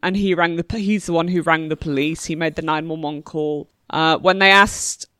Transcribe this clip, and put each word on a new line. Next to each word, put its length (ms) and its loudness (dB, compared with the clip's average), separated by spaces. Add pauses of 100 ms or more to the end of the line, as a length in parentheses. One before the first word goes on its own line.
and 140 -2
he 160 0
rang 240 0
the 80 -4
po-, 140 -6
he's 280 -2
the 60 -4
one 160 0
who 140 0
rang 260 0
the 80 -2
police. 500 -4
He 100 -6
made 180 -4
the 80 -6
nine 260 -2
one 140 -8
one 200 -6
call. 460 -6 (220)
Uh, 280 2
when 200 2
they 140 6
asked, 540 2 (140)